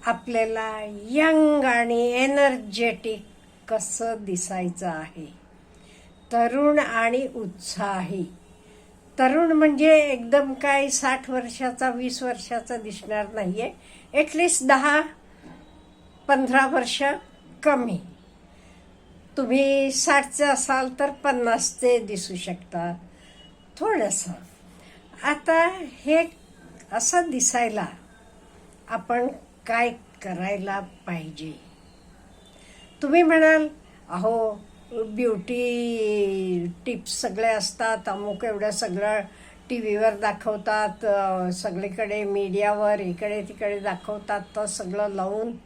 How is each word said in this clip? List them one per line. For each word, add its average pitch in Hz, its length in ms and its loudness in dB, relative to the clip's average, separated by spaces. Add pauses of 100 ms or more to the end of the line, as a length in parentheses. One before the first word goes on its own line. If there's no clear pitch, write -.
आपल्याला 226 640 -2 (320)
यंग 302 600 4
आणि 240 480 2
एनर्जेटिक 233 1120 0 (420)
कसं 226 520 -4
दिसायचं 185 680 -6
आहे, 160 380 -10 (1040)
तरुण 269 480 4
आणि 233 560 0
उत्साही. 190 920 -6 (920)
तरुण 302 320 4
म्हणजे 311 440 8
एकदम 277 580 2
काय 277 360 2
साठ 262 400 -2
वर्षाचा, 254 600 -4
वीस 247 340 -6
वर्षाचा 240 540 -6
दिसणार 214 560 -6
नाहीये, 214 400 -4 (400)
at 302 240 0
least 330 300 2
दहा, 285 340 4 (1300)
पंधरा 262 400 4
वर्ष 254 360 -2 (600)
कमी. 247 360 2 (1400)
तुम्ही 269 540 2
साठचे 277 540 2
असाल 269 440 0 (100)
तर 285 100 2
पन्नासचे 240 880 0
दिसू 196 360 -8
शकता 175 600 -8 (800)
थोडंसं. 269 540 -2 (920)
आता 330 460 2 (220)
हे 311 340 2 (680)
असं 339 360 0
दिसायला 233 560 0 (1040)
आपण 240 380 -2 (400)
काय 240 220 2 (320)
करायला 196 580 -4
पाहिजे? 160 760 -10 (1500)
तुम्ही 302 220 6
म्हणाल, 311 440 6 (420)
"अहो, 220 420 0 (400)
ब्युटी 214 1700 -2 (200)
टिप्स 226 360 -8
सगळे 220 280 -2
असतात, 220 480 -2 (100)
अमुक 202 380 -6
एवढं 208 260 -2
सगळं 208 500 -2 (480)
टीव्हीवर 214 460 0
दाखवतात, 214 880 -4
अ, 190 460 0
सगळीकडे 202 720 -6
मीडियावर 202 760 0
इकडे 202 420 -6
तिकडे 208 380 -6
दाखवतात, 202 600 -6 (140)
तर 214 100 -4
सगळं 208 440 -4
लावून." 202 420 -4 (140)